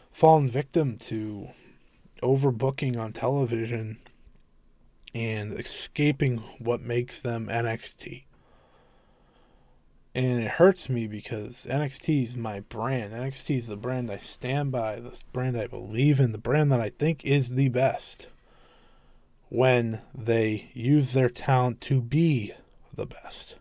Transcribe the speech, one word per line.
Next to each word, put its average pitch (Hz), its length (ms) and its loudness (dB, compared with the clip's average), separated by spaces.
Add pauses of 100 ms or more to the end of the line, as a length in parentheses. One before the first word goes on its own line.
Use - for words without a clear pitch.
(120)
fallen 160 360 6
victim 135 500 0
to 107 520 -8 (760)
overbooking 135 760 0
on 110 140 -6
television 117 880 -2 (1120)
and 110 400 -4
escaping 139 840 0 (220)
what 120 220 0
makes 120 400 -4
them 113 280 -4
N 117 160 -2
X 113 280 -6
T. - 320 -14 (1900)
And 127 260 2
it 110 100 -2
hurts 185 380 6
me 117 180 0
because 107 600 -8
N 139 140 0
X 139 180 -6
T 147 240 2
is 123 140 -6
my 107 240 -6
brand. 110 520 -4
N 120 100 -6
X 135 220 -8
T 143 120 0
is 117 100 -4
the 107 100 -8
brand 123 320 -4
I 101 80 -6
stand 139 540 -4
by, 113 280 -2
the 120 220 -16 (120)
brand 127 240 -2
I 107 100 -2
believe 117 540 2
in, 123 100 4
the 107 60 -6
brand 143 340 2
that 127 80 4
I 110 100 0
think 151 360 -2
is 127 300 2
the 135 140 4
best - 580 0 (1200)
when 120 520 2 (120)
they 110 600 0
use 131 400 2
their 131 160 4
talent 123 500 0
to 135 220 2
be 123 500 2 (420)
the 104 120 -6
best. - 560 -16